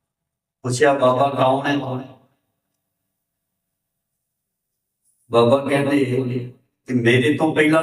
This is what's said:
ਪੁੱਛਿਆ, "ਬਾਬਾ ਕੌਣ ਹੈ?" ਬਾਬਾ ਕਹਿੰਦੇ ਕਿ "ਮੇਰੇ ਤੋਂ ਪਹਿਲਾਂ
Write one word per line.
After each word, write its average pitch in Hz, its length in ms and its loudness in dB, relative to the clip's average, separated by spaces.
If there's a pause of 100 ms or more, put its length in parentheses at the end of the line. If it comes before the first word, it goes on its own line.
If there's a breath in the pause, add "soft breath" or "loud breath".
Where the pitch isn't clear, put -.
(640)
ਪੁੱਛਿਆ, 139 320 2
"ਬਾਬਾ 131 340 2
ਕੌਣ 135 380 -2
ਹੈ?" 143 100 -2 (3500)
ਬਾਬਾ 120 280 4
ਕਹਿੰਦੇ 139 460 0 (840)
ਕਿ 127 60 -8
"ਮੇਰੇ 123 420 2
ਤੋਂ 156 180 -2
ਪਹਿਲਾਂ 156 280 2